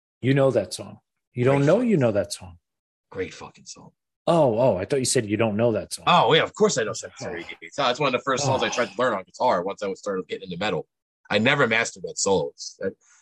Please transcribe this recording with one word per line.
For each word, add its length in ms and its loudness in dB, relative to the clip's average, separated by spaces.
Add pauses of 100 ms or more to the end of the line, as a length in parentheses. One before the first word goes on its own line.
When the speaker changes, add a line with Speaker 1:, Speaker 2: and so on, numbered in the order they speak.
(200)
Speaker 1:
you 140 2
know 160 4
that 240 0
song. 240 -14 (340)
You 120 -2
don't 140 4
Speaker 2:
Great 80 2
Speaker 1:
know 100 6
Speaker 2:
fucking 140 0
Speaker 1:
you 60 4
know 160 4
that 200 -2
song. 260 -14 (520)
Speaker 2:
Great 240 -10
fucking 320 -20
song. 240 -20 (360)
Speaker 1:
Oh, 340 4
oh, 160 4
I 80 -4
thought 160 -2
you 60 -2
said 200 0
you 100 0
don't 200 0
know 160 2
that 200 -4
song. 140 -12
Speaker 2:
Oh, 280 4
yeah, 100 4
of 100 -6
course 240 2
I 60 0
know 80 -4
Cemetery 580 -12
Speaker 1:
Oh. 100 -16
Speaker 2:
Gates. 180 -12
Oh, 120 2
it's 80 -2
one 160 0
of 60 -2
the 40 -12
first 200 -2
songs 180 0
I 40 0
Speaker 1:
Oh. 40 -4
Speaker 2:
tried 220 -2
to 60 -8
learn 160 0
on 100 -6
guitar 400 -2
once 180 -8
I 120 -4
started 340 -6
getting 220 -10
into 80 -8
metal. 280 -4 (440)
I 80 2
never 280 2
mastered 380 -2
that 140 -10
solo. 340 0 (280)
That 120 -6 (300)